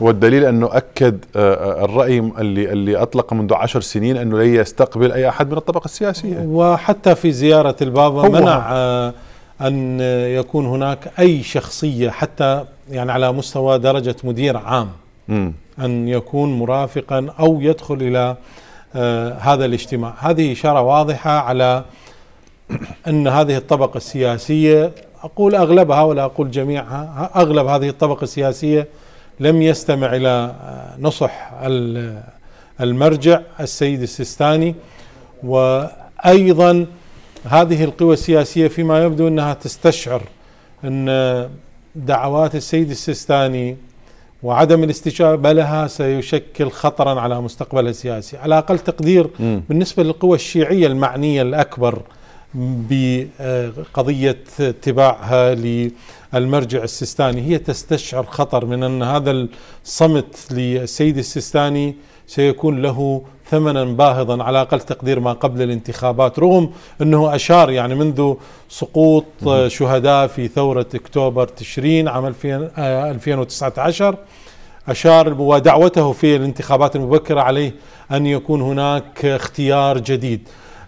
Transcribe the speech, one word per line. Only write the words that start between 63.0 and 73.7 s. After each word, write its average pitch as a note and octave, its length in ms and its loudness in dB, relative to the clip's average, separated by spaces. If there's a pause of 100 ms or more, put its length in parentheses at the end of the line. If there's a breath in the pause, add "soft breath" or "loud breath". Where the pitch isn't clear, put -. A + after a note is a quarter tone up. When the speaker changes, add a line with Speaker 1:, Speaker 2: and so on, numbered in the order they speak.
Speaker 2:
ثمنا D3+ 340 0
باهظا B2 580 2
على C3 180 0
أقل C3 200 -2
تقدير C3 400 -4
ما A#2+ 120 -2
قبل B2+ 300 -4
الانتخابات، B2 760 -2
رغم F3 320 4 (320 loud breath)
أنه D3+ 320 2
أشار D#3+ 360 6
يعني B2 240 -2
منذ C#3+ 400 0 (340 loud breath)
سقوط D#3 560 2 (180)
Speaker 1:
مهم. C3 260 2
Speaker 2:
شهداء C3+ 580 2
في B2 220 -6
ثورة C3 460 -2
أكتوبر B2+ 520 -2
تشرين D#3 640 -2
عام C3 180 -4
ألفين، C#3 500 -6
آه، C#3 340 -2
ألفين C3+ 280 -4
وتسعة C3 400 -6